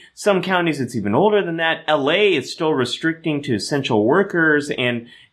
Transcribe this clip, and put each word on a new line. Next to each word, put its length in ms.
Some 300
counties, 360
it's 160
even 200
older 280
than 140
that. 300
L 240
A 240
is 160
still 220
restricting 680
to 120
essential 500
workers 640
and, 380